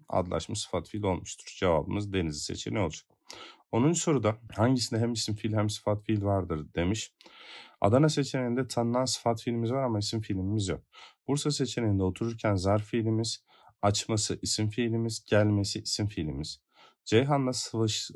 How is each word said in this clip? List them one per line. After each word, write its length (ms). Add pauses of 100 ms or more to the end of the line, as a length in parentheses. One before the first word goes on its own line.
adlaşmış 500
sıfat 300
fiil 140
olmuştur. 540
Cevabımız 560
Denizli 260
seçeneği 440
olacak. 220 (640)
Onuncu 280
soruda 380 (180)
hangisinde 440
hem 140
isim 220
fiil 180
hem 160
sıfat 340
fiil 200
vardır 520
demiş. 380 (680)
Adana 280
seçeneğinde 580
tanınan 380
sıfat 360
fiilimiz 300
var 120
ama 160
isim 220
fiilimiz 460
yok. 160 (440)
Bursa 240
seçeneğinde 520
otururken 520
zarf 280
fiilimiz, 640 (360)
açması 600
isim 280
fiilimiz, 560
gelmesi 540
isim 280
fiilimiz. 540 (440)
Ceyhan'la 480
sıvış-, 640